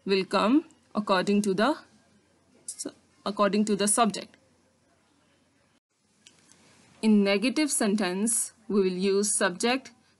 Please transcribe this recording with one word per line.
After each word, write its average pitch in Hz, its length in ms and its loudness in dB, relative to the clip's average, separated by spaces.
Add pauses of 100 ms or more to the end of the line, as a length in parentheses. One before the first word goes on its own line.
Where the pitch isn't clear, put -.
will 190 200 0
come 208 400 2 (300)
according 202 480 0
to 196 100 -2
the, 247 240 0 (1500)
according 208 400 0
to 208 100 0
the 202 120 0
subject. 208 480 -2 (2750)
In 214 220 6
negative 226 480 0
sentence, 208 840 -2 (140)
we 202 140 2
will 190 60 2
use 196 480 0
subject 226 560 -2 (280)